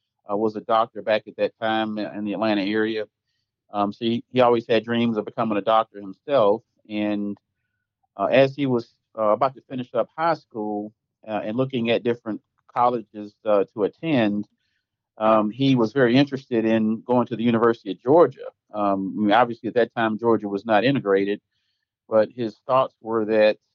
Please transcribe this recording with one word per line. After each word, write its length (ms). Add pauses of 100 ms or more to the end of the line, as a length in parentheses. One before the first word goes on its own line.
(280)
uh, 80
was 200
a 60
doctor 420
back 240
at 100
that 220
time 400
in 260
the 80
Atlanta 300
area. 420 (680)
Um, 180
so 140
he, 260
he 80
always 280
had 180
dreams 320
of 80
becoming 320
a 40
doctor 380
himself. 600 (280)
And, 480 (800)
uh, 100
as 300
he 120
was, 260 (240)
uh, 120
about 260
to 140
finish 240
up 220
high 200
school, 580 (340)
uh, 160
and 140
looking 320
at 140
different 380 (320)
colleges, 600 (100)
uh, 300
to 100
attend, 640 (720)
um, 320
he 260
was 180
very 220
interested 480
in 380
going 260
to 80
the 80
University 480
of 100
Georgia. 440 (280)
Um, 440
I 40
mean, 100
obviously, 360
at 80
that 200
time, 240
Georgia 280
was 180
not 180
integrated, 580 (640)
but 240
his 240 (120)
thoughts 340
were 240
that, 320 (180)